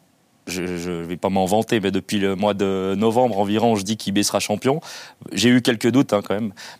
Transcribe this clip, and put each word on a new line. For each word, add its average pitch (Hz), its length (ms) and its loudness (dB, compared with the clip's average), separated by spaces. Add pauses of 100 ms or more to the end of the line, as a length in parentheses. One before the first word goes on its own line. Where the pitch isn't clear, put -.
(480)
je, 90 300 -6
je 87 120 -8
vais 85 280 -8
pas 98 120 -2
m'en 95 160 0
vanter, 107 340 0
mais 95 120 0
depuis 98 260 -2
le 98 180 0
mois 101 200 0
de 95 420 0
novembre 113 400 2
environ, 107 380 2
je 98 80 -2
dis 110 140 -2
qu'I - 140 -6
B 101 120 2
sera 101 160 0
champion. 127 420 -2 (500)
J'ai 107 180 2
eu 123 120 6
quelques 120 300 2
doutes, 131 220 4
hein, 101 120 2
quand 98 80 -2
même. 107 200 -4 (260)